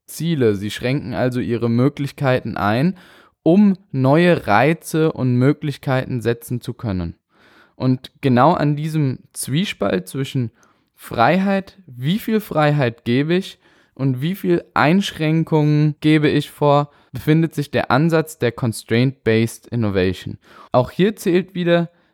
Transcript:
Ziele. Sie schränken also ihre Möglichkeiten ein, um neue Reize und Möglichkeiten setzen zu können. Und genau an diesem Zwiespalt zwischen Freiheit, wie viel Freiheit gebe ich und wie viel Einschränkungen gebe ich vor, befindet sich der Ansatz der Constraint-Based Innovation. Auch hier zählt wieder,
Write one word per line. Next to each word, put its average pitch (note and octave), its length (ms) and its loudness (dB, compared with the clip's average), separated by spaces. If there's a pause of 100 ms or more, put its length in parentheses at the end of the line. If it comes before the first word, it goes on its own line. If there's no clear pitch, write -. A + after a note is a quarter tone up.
Ziele. C#3+ 500 0
Sie G2+ 160 -6
schränken B2 440 -6
also B2 260 -2
ihre A#2 300 -2
Möglichkeiten C3 880 -2
ein, B2 400 0 (440)
um F#3+ 360 4 (120)
neue D3 560 2
Reize D#3 640 2
und B2+ 240 0
Möglichkeiten C3 840 -2
setzen A#2 400 -4
zu A#2+ 140 -10
können. F2+ 400 -6 (600)
Und - 460 -2
genau C3 320 4
an D3 240 -2
diesem D3+ 440 -4 (120)
Zwiespalt F#3 760 -4
zwischen C3 420 -6 (440)
Freiheit, F#3+ 920 0
wie C3+ 320 -4
viel A3 220 -2
Freiheit D3 640 0
gebe C#3 260 0
ich F#3 260 -4 (360)
und B2+ 260 -2
wie E3 140 -2
viel F3 280 0 (120)
Einschränkungen D3+ 1300 2
gebe D3+ 280 4
ich C#3+ 220 -2
vor, C#3+ 400 0 (240)
befindet D#3 400 0
sich C#3+ 160 -6
der - 200 -2
Ansatz D#3+ 480 0
der A#2 140 -2
Constraint-Based A2+ 1160 -2
Innovation. G2+ 680 -2 (340)
Auch B2 200 0
hier G#3+ 260 0
zählt F#3 380 -2
wieder, E3+ 340 0 (260)